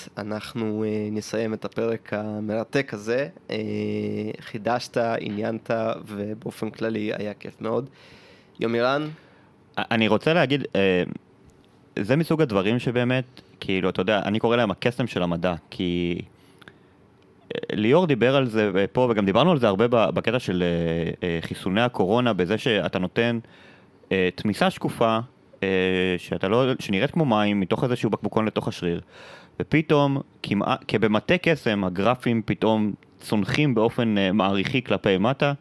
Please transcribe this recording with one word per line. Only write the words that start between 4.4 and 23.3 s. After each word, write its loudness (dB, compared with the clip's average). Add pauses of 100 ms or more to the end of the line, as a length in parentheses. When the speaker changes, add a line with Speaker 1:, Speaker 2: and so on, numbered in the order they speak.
Speaker 1:
חידשת, -4 (240)
עניינת, -6 (360)
ובאופן -8
כללי -4
היה -8
כיף -16
מאוד. -2 (680)
יומירן? 0 (680)
Speaker 2:
אני 2
רוצה 4
להגיד, 2 (120)
אה, 4 (960)
זה 2
מסוג 2
הדברים 2
שבאמת, 0 (360)
כאילו, 0
אתה -2
יודע, 2
אני 0
קורא 2
להם 2
הקסם -2
של -2
המדע, -2 (160)
כי, -2 (1300)
אה, -6
ליאור 4
דיבר 4
על 4
זה, 2
אה, 2
פה, 2
וגם 2
דיברנו 6
על 4
זה 4
הרבה 4
ב-, 4
בקטע 0
של, -2
אה, 0
אה, -2
חיסוני -2
הקורונה, 2
בזה 0
שאתה 0
נותן, 0 (720)